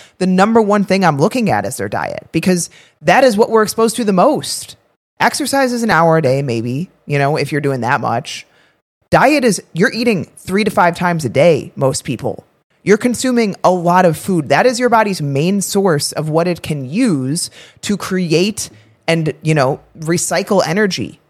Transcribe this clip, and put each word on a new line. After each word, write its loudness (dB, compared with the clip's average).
the -2
number 4
one 2
thing 0
I'm 2
looking 0
at 0
is -8
their -6
diet, -8
because 0
that 4
is 4
what 2
we're 2
exposed -2
to -4
the 0
most. 0
Exercise 0
is -4
an -2
hour 4
a 0
day, 0
maybe, -4
you -2
know, 0
if -4
you're -2
doing -2
that 0
much. -6
Diet 2
is, 0
you're 0
eating -2
three -2
to -2
five 2
times -2
a -2
day, 2
most -2
people. -8
You're 4
consuming 0
a 4
lot 2
of 4
food. -2
That 4
is 2
your 2
body's 2
main 0
source 0
of -6
what 0
it -4
can -6
use -2
to -2
create -2
and, 0
you 0
know, 0
recycle -2
energy. -4